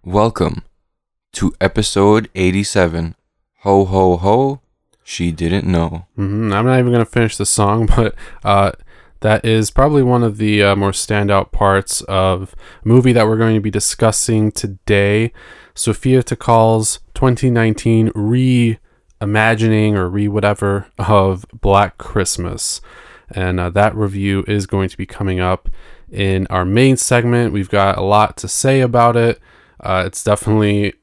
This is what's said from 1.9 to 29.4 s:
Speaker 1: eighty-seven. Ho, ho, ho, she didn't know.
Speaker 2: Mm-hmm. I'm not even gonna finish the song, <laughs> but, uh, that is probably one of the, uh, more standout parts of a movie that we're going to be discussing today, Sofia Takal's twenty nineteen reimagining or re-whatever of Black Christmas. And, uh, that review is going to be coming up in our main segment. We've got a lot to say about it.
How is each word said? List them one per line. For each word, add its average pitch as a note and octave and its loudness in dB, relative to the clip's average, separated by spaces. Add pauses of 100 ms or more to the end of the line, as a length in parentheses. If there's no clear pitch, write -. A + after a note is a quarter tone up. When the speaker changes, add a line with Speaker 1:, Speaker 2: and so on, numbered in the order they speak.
Speaker 1:
eighty-seven. F2+ -2 (440)
Ho, G2 2
ho, F#2 2
ho, B2 0 (420)
she - -6
didn't E2 -4
know. E2+ -4 (100)
Speaker 2:
Mm-hmm. G2+ -4
I'm G2+ -2
not B2+ 2
even B2 0
gonna A#2 2
finish A2+ -2
the G#2 -4
song, G#2+ 0
<laughs> - 4
but, A2+ 0 (280)
uh, G2+ 2 (480)
that G#2+ 0
is A2 0
probably C#3+ 2
one B2 2
of A2 -2
the, G#2+ 0
uh, G2+ 4
more G2 0
standout G2+ -2
parts G2 0
of F#2+ -2 (300)
a - -4
movie B2 4
that A2+ 4
we're A2 0
going A2+ 2
to G#2+ 0
be G#2 -4
discussing G#2+ 0
today, G2+ -2 (420)
Sofia B2+ 0
Takal's A2+ 0 (140)
twenty C3 0
nineteen A2+ 2
reimagining A2 0
or F#2 -2
re-whatever G2+ -2 (100)
of G2 0
Black G2 0
Christmas. - -6 (520)
And, F#2 -2
uh, F2+ -4
that G2+ 0
review G2 -2
is G#2 -2
going G2 -4
to - -14
be F#2+ -10
coming F#2 -6
up F#2 -2 (420)
in F#2+ -2
our F#2 -2
main B2 2
segment. A#2+ 0
We've G2 -6
got G2 0
a F#2+ -6
lot G#2 2
to - -12
say C3+ 0
about A#2+ 2
it. A#2 0 (400)